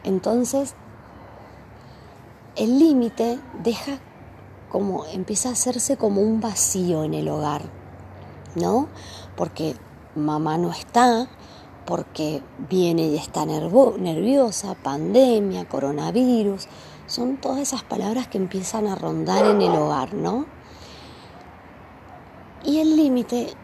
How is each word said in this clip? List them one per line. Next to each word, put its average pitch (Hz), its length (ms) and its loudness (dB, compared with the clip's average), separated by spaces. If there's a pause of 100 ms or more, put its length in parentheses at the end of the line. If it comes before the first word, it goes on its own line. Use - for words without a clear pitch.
Entonces, 233 720 0 (1800)
el 233 200 2
límite 247 640 4 (240)
deja 247 360 -4 (720)
como, 185 360 -2
empieza 185 440 -4
a 247 40 -4
hacerse 247 420 0
como 202 240 2
un 220 220 2
vacío 180 640 0
en 156 80 -2
el 156 160 -2
hogar, 151 320 -2 (920)
¿no? 190 340 0 (480)
Porque 165 400 -4 (380)
mamá 156 420 -2
no 170 140 0
está, 240 580 2 (560)
porque 156 580 -4 (260)
viene 170 380 2
y 151 100 0
está - 280 -4
nervo-, 165 520 6
nerviosa, 190 800 0
pandemia, 185 920 2
coronavirus, 196 1000 0 (400)
son 254 300 -2
todas 262 220 -4
esas 269 240 -4
palabras 220 440 -4
que - 100 -6
empiezan 190 500 -2
a 190 80 -2
rondar 165 500 0
en 208 160 6
el 175 140 4
hogar, 151 380 0
¿no? 196 320 -2 (2250)
Y 294 160 2
el 311 160 4
límite 247 580 2 (100)